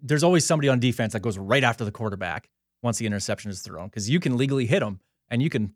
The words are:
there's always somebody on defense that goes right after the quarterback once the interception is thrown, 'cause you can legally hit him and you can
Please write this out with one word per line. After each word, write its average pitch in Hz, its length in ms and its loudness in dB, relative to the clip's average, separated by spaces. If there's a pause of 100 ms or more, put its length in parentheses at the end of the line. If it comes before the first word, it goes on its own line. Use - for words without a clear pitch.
there's 143 200 2
always 170 220 6
somebody 147 240 2
on 127 100 4
defense 117 340 0
that 107 80 -4
goes 101 180 -4
right 113 240 2
after 117 220 2
the 104 60 -4
quarterback 98 580 -6 (340)
once 120 160 0
the 117 80 -2
interception 104 420 -4
is 92 120 -10
thrown, 92 280 -12
'cause 104 180 -8
you 156 120 2
can 131 180 0
legally 135 300 0
hit 147 160 2
him 101 160 -4 (300)
and 120 120 0
you 156 80 2
can 107 260 -2